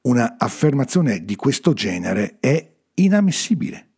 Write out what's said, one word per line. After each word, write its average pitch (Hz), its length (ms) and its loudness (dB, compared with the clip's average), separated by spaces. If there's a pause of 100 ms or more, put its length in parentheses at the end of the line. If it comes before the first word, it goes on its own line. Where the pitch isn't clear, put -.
una 120 360 0
affermazione 139 880 0
di 101 120 -6
questo - 380 0
genere 95 640 -4
è 147 320 0 (220)
inammissibile. 190 1040 0